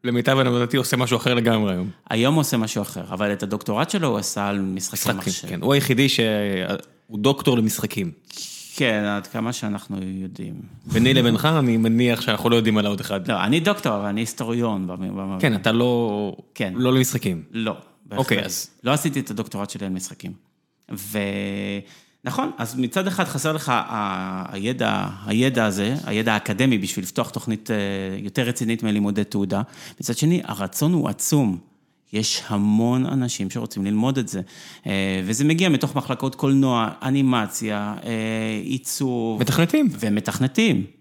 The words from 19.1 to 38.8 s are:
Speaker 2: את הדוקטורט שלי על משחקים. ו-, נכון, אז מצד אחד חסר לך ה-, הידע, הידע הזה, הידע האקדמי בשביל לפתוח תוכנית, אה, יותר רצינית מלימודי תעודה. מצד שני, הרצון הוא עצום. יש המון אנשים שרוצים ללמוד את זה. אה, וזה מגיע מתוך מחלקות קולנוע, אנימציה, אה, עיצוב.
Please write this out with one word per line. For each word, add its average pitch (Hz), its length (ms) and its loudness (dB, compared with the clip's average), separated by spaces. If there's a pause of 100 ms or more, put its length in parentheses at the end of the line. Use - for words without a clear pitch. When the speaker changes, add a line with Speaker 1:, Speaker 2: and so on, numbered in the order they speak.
Speaker 2:
את - 100 -8
הדוקטורט 104 400 -6
שלי 101 160 -8
על 92 60 -4
משחקים. 92 400 -8 (600)
ו-, 104 260 -6 (1040)
נכון, 254 340 -4
אז 120 200 -6
מצד 156 280 0
אחד 190 180 0
חסר 151 280 -2
לך 147 160 -4
ה-, 95 840 -2
הידע, 107 520 0 (200)
הידע 120 400 2
הזה, 101 280 0 (120)
הידע 110 280 0
האקדמי 110 440 2
בשביל 95 260 -4
לפתוח - 260 -4
תוכנית, 110 400 -6
אה, 110 60 0 (420)
יותר 101 240 -2
רצינית 117 400 0
מלימודי 104 420 2
תעודה. 98 380 -2 (380)
מצד 120 160 -4
שני, 165 280 2
הרצון 107 480 -2
הוא 165 160 2
עצום. 104 500 2 (540)
יש 107 360 -2
המון 110 580 4
אנשים 120 440 -2
שרוצים 113 340 -4
ללמוד 113 340 2
את 120 100 -2
זה. 98 120 -4 (460)
אה, 101 60 -2 (320)
וזה 110 200 0
מגיע 165 240 4
מתוך 139 280 2
מחלקות 131 380 -2
קולנוע, 135 540 4 (140)
אנימציה, 110 920 0 (100)
אה, 117 60 -6 (540)
עיצוב. 123 760 -2